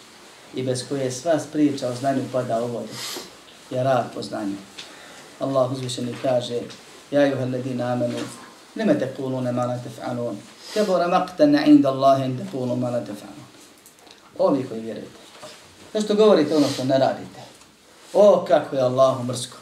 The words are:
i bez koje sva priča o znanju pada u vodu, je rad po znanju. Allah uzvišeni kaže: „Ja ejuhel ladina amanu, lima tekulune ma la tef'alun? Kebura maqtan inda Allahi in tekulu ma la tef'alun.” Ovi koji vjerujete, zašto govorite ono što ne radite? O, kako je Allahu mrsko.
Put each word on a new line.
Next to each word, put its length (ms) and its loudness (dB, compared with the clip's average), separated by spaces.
i 80 -4
bez 260 -2
koje 220 -2
sva 280 0
priča 360 0
o 80 -6
znanju 260 -2
pada 320 -2
u 40 -4
vodu, 260 -8
je 120 -2
rad 320 0
po 60 -8
znanju. 340 -8
Allah 320 0
uzvišeni 500 -6
kaže: 380 0
„Ja 140 4
ejuhel 260 -2
ladina 420 -4
amanu, 260 -2
lima 180 0
tekulune 580 -6
ma 140 -2
la 140 -4
tef'alun? 560 -8
Kebura 340 0
maqtan 600 2
inda 220 8
Allahi 360 4
in 120 -4
tekulu 380 -4
ma 140 -2
la 100 -2
tef'alun.” 440 -12
Ovi 320 2
koji 120 -8
vjerujete, 360 -12
zašto 220 0
govorite 400 6
ono 180 4
što 100 -6
ne 140 2
radite? 440 -2
O, 340 6
kako 280 2
je 60 0
Allahu 420 2
mrsko. 380 -8